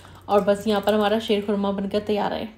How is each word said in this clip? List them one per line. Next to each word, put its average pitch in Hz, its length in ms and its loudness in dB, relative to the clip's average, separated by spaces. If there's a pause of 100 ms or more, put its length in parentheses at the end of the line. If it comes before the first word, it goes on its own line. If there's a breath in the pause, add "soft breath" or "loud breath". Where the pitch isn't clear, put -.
(280 loud breath)
और 202 140 4
बस 202 260 2
यहाँ 208 140 0
पर 208 120 2
हमारा 214 260 2
शीर 208 220 0
खुरमा 202 300 -2
बनकर 196 300 -2
तैयार 208 320 -2
है। - 240 -6